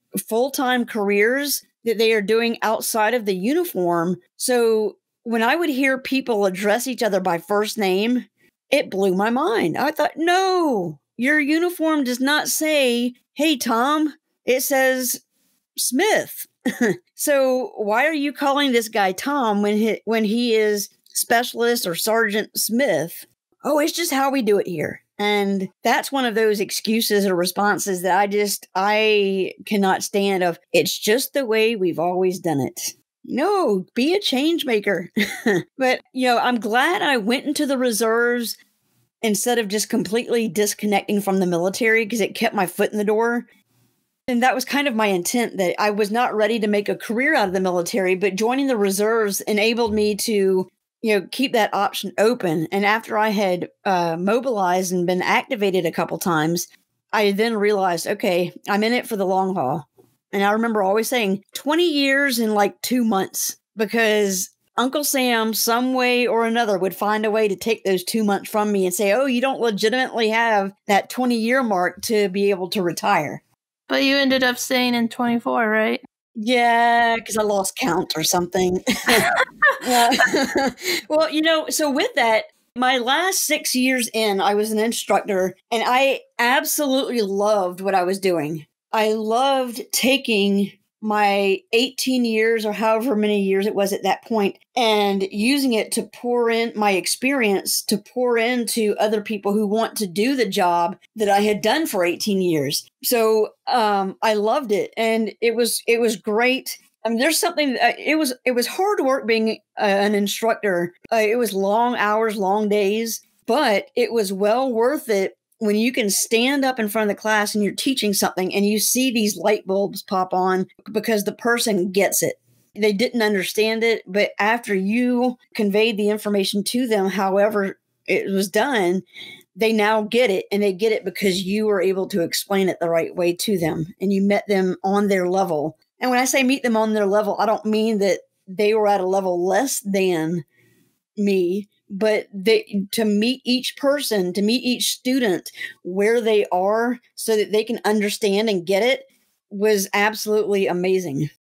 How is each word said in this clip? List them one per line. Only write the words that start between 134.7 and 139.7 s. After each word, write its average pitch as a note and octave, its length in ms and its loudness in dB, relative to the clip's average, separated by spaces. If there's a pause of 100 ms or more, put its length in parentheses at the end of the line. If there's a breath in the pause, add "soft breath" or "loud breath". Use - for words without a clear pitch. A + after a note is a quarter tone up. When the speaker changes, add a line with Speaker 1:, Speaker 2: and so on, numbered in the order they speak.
Speaker 1:
on G3+ 240 0
their F#3 180 0
level. F3 500 -2 (220)
And B3+ 100 0
when B3 100 2
I C4 60 2
say C4+ 180 2
meet C4+ 200 0
them A#3 120 0
on A3 180 2
their G#3+ 120 2
level, G3+ 340 0
I G3+ 60 0
don't G#3 200 0
mean G#3+ 340 0
that G3 200 2 (260)
they G#3 280 0
were G#3+ 160 2
at G3+ 100 2
a F#3 80 -2
level F#3 400 0
less G#3 320 0